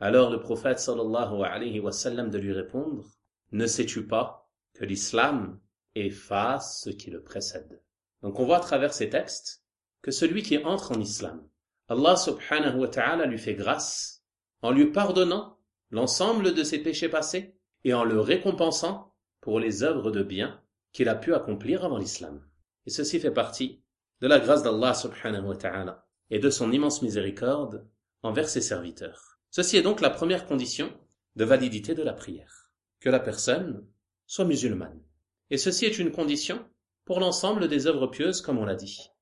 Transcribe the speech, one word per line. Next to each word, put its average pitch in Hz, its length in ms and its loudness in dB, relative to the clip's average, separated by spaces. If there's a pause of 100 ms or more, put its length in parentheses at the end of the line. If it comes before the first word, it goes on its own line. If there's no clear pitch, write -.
Alors 117 300 6
le 117 100 -2
prophète 127 400 -2
sallallahu 110 640 -2
alayhi 104 360 -4
wa 98 120 -4
sallam 120 380 -4
de 104 80 -2
lui 98 140 -2
répondre, « 127 520 -6 (480)
Ne 110 140 0
sais-tu 113 400 -2
pas - 440 -4 (220)
que - 120 -10
l'islam 113 760 0 (340)
efface 104 920 -2
ce - 60 -8
qui - 200 -12
le 85 120 -12
précède ? » - 580 -10 (420)
Donc 101 180 -4
on 127 40 2
voit 160 120 6
à 175 40 4
travers 139 320 0
ces - 160 -2
textes - 560 -6 (380)
que - 80 -6
celui 170 320 0
qui - 160 2
entre 185 340 -2
en 110 80 0
islam, 82 460 -8 (420)
Allah 147 280 6
subhanahu 147 640 0
wa 127 100 2
ta'ala 143 380 0
lui 117 120 -2
fait 110 160 -4
grâce - 680 -4 (380)
en - 80 2
lui 143 220 6
pardonnant 185 680 2 (320)
l'ensemble 180 640 2
de 160 80 2
ses 151 160 -2
péchés 160 320 -2
passés 160 480 -4 (260)
et 127 80 4
en 120 120 4
le 110 140 4
récompensant 170 960 0 (280)
pour 110 180 0
les 110 220 -2
œuvres 131 280 0
de 101 120 0
bien 95 400 -6 (300)
qu'il 120 160 2
a 110 60 2
pu 165 200 0
accomplir 120 500 -2
avant 139 140 -2
l'islam. 76 480 -10 (400)
Et - 40 -10
ceci 151 300 -2
fait 151 100 0
partie - 520 -4 (380)
de 127 60 2
la 143 140 8
grâce 147 220 6
d'Allah 120 320 4
subhanahu 101 540 -6
wa 95 80 -4
ta'ala 95 500 -6 (240)
et 107 80 0
de 135 120 4
son 117 220 0
immense 143 300 2
miséricorde 107 840 -2 (360)
envers 120 260 -2
ses 120 140 -2
serviteurs. - 760 -8 (120)
Ceci 180 260 2
est 175 60 6
donc 214 180 2
la 139 100 4
première 175 360 -2
condition 135 460 -4 (440)
de 107 80 2
validité 123 500 2
de 156 80 -4
la 139 120 -2
prière, - 560 -16 (300)
que 131 100 2
la 127 100 6
personne 127 640 -2 (400)
soit 190 200 0
musulmane. 95 560 -2 (480)
Et 139 80 0
ceci 185 260 0
est 214 140 2
une 170 140 0
condition 156 520 -4 (400)
pour 180 160 -2
l'ensemble 185 480 0
des 143 180 2
œuvres 139 200 2
pieuses, 170 340 -2
comme 131 180 -2
on 110 60 -2
l'a 101 100 0
dit - 360 -12 (120)